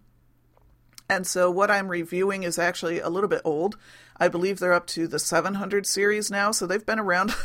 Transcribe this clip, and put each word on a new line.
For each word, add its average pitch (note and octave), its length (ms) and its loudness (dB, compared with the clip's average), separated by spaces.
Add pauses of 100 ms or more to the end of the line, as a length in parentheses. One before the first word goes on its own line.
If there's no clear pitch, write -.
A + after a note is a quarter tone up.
(1080)
And F#3 200 -2
so F3+ 240 4
what G3 200 2
I'm G3 180 2
reviewing F#3 560 -2
is E3+ 140 -4
actually F3 400 -2
a - 120 -4
little F#3+ 180 0
bit E3+ 160 0
old. E3 320 -2 (400)
I F3 120 2
believe F#3 300 0
they're F3+ 140 2
up F3 160 2
to E3 180 -4
the D3+ 120 -4
seven E3+ 360 0
hundred G3 320 -2
series G#3 440 0
now, G3+ 200 0
so G#3 160 -2
they've G3+ 200 -2
been A3+ 120 0
around F#3+ 360 0 (100)